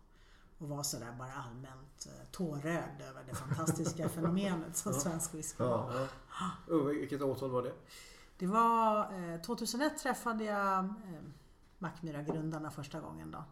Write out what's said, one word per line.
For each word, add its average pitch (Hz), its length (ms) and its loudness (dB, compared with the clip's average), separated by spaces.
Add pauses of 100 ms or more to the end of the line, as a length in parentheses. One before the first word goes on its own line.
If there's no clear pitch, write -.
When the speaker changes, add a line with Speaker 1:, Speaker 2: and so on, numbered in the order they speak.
(600)
Speaker 1:
och 147 80 -6
var 143 140 -4
sådär 120 360 -4
bara 131 140 -8
allmänt, 131 720 -12
eh, 135 240 -14
tårögd 156 720 -2
över 131 220 -12
det 131 120 -8
fantastiska 165 760 0
Speaker 2:
<laughs> - 0 -
Speaker 1:
fenomenet 170 680 2
som 202 140 0
Speaker 2:
Ja. - 80 2
Speaker 1:
svensk 165 340 0
whisky 156 300 -4
Speaker 3:
Ja. 120 140 4
Speaker 1:
var. 120 300 0 (320)
Speaker 2:
Ja. 185 120 0 (220)
Och 143 160 6
vil-, 147 100 2
vilket 147 220 -2
årtal 135 300 2
var 123 120 4
det? 123 100 -2 (640)
Speaker 1:
Det 180 100 0
var, 220 680 6 (200)
eh, 165 80 -4
tvåtusenett 240 560 0
träffade 233 460 0
jag, 202 420 4
eh, 196 360 -6 (560)
Mackmyra-grundarna 156 960 -2
första 151 280 -6
gången 160 320 -10
då, 160 200 -8